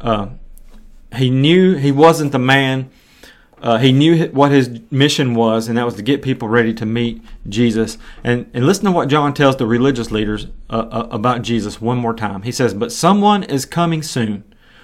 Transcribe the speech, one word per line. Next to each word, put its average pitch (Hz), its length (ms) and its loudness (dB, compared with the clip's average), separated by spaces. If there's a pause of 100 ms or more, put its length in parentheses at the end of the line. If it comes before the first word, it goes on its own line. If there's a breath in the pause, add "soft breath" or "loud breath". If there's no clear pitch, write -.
uh, 107 280 -2 (840)
he 127 140 0
knew 170 460 4
he 139 160 0
wasn't 151 400 4
the 135 80 0
man. 131 500 0 (720 soft breath)
Uh, 117 160 0
he 131 140 4
knew 156 260 4
hi-, 165 100 0
what 139 240 2
his 120 280 2 (100)
mission 139 460 0
was, 113 320 0
and 117 100 -2
that 123 60 0
was 117 120 -4
to 107 60 -10
get 127 200 -2
people 127 260 -4
ready 113 260 2
to 113 120 -8
meet 117 360 -4 (280 soft breath)
Jesus. 110 480 0 (260 loud breath)
And, 120 300 -2
and 127 120 -2
listen 196 200 0
to 196 60 2
what 151 180 0
John 143 240 0
tells 135 240 2
the 127 80 -2
religious 117 460 0
leaders, 107 360 -4 (220)
uh, 113 200 -4
uh, 117 220 -8
about 120 300 -2
Jesus 107 400 -4
one 120 160 -2
more 117 160 -2
time. 101 300 -8
He 120 100 -6
says, 113 200 0
"But 110 200 -6
someone 202 500 2
is 135 220 -4
coming 165 360 -2
soon 110 440 -4 (380 soft breath)